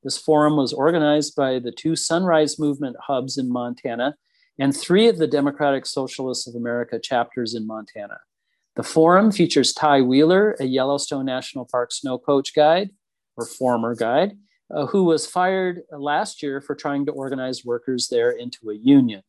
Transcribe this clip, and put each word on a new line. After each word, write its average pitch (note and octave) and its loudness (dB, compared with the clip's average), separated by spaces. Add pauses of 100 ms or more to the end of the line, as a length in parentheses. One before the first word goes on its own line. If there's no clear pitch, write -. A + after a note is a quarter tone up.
This C3+ -8
forum D3+ 2
was C3 0
organized D3+ 2
by C3 0
the B2 -8
two D#3+ -4
Sunrise E3 0
Movement C#3+ -4 (120)
hubs C3 -4
in B2+ -4
Montana B2 -6 (420)
and C#3 0
three G3 4
of F#3+ 2
the D#3+ 2
Democratic C#3+ 0
Socialists C3 -6
of A#2+ -16
America A#2+ -6
chapters A#2+ -4
in A2 -8
Montana. G#2+ -14 (560)
The A#2 -6
forum F3+ 6
features D#3+ 2
Ty C#3+ 4
Wheeler, D#3+ 4
a C#3 -2
Yellowstone C3+ -2
National B2+ -8
Park B2 -4
snow B2+ -6
coach C#3 0
guide, E3 4 (460)
or A#2 -6
former A#2+ -2
guide, C3 0 (320)
uh, D3 -4
who F#3+ 2
was D#3+ 2
fired F#3 -2
last D3 -4
year C#3 -6
for C#3+ -8
trying C#3+ -4
to D3 -6
organize C3 -8
workers B2 -4
there A#2+ 2
into A#2+ -12
a G#2 -6
union. A#2 4